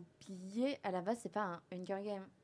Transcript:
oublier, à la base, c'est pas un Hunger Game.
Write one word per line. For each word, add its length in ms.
oublier, 540
à 80
la 100
base, 220
c'est 80
pas 280
un 40
Hunger 280
Game. 240